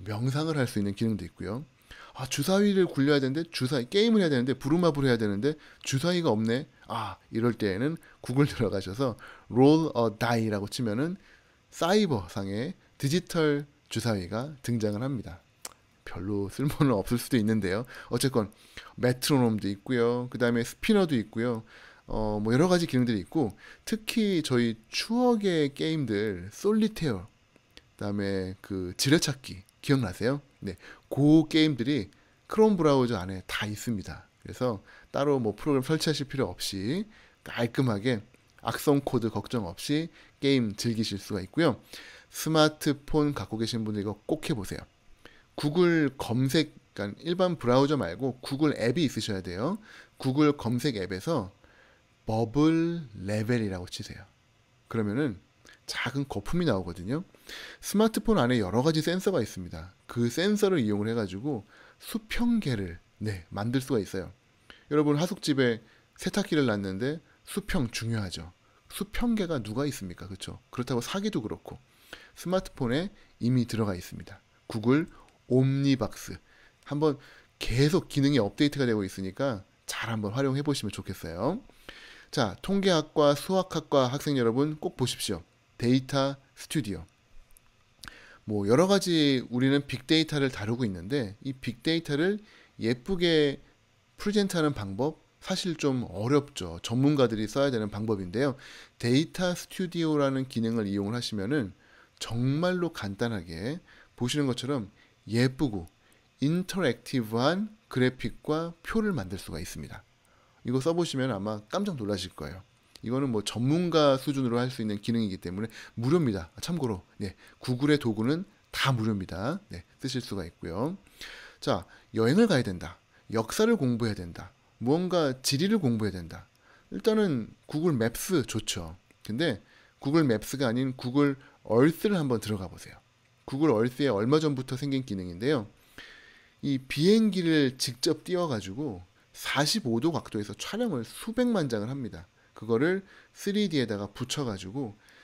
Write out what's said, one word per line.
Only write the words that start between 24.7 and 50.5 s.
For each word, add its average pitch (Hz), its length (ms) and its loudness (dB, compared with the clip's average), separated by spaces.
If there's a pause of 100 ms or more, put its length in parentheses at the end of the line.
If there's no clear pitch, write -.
추억의 202 840 2
게임들, 110 800 -2
솔리테어, 202 720 0 (480)
그 - 60 -20 (160)
다음에 98 640 -2
그 92 360 -6
지뢰찾기 139 640 0 (180)
기억나세요? 131 600 0 (180)
네, 98 180 -8 (320)
그 151 400 8
게임들이 139 600 2 (380)
크롬 214 300 4
브라우저 135 400 4
안에 92 280 -6
다 - 220 -4
있습니다. 107 600 -6 (140)
그래서 113 400 -4 (300)
따로 139 280 2
뭐 107 160 0
프로그램 139 280 2
설치하실 151 440 0
필요 131 200 -2
없이 104 580 -4 (380)
깔끔하게 117 800 0 (400)
악성 143 400 2
코드 113 280 0
걱정 107 380 -4
없이 147 420 -4 (300)
게임 127 340 2
즐기실 107 460 -2
수가 101 220 -6
있고요. 131 400 0 (480)
스마트폰 151 1040 2
갖고 110 240 -6
계신 113 260 -2
분들 107 180 -4
이거 101 240 -6
꼭 - 240 -4
해보세요. 113 300 -6 (760)
구글 160 640 2
검색, 135 580 0 (180)
그러니까 101 280 -6
일반 175 360 0
브라우저 139 400 4
말고 120 420 -4
구글 139 400 0
앱이 127 240 0
있으셔야 110 380 -2
돼요. 101 360 -4 (400)
구글 143 380 2